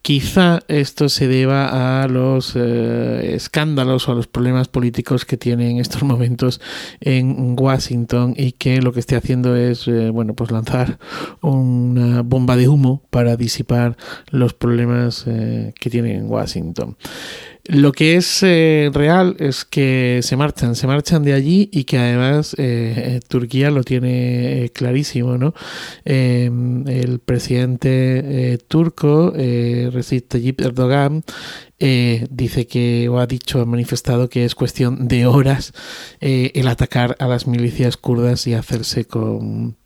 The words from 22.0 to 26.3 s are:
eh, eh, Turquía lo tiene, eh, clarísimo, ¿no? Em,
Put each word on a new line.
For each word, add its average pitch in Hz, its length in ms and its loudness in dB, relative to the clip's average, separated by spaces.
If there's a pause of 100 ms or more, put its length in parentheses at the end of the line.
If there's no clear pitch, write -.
eh, 117 380 -2
eh, 123 320 -4
Turquía 131 420 0
lo 139 140 0
tiene, 123 800 -2
eh, 120 60 -6
clarísimo, 123 680 -2
¿no? 139 160 0 (500)
Em, 123 840 0